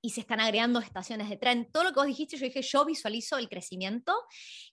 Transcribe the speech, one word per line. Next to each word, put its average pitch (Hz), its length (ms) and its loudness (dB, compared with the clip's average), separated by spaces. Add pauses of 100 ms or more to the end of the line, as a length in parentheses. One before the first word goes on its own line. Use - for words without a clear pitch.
y 233 100 -4
se 233 100 -6
están 220 180 -2
agregando 226 400 4
estaciones 214 500 -6
de 202 100 -6
tren. 247 340 2
Todo 320 100 4
lo 359 80 4
que 269 60 -4
vos 277 100 6
dijiste, 294 300 -4
yo 254 100 -4
dije, 262 160 -4
"Yo 277 220 4
visualizo 226 520 -2
el - 120 -4
crecimiento", 190 640 -4 (580)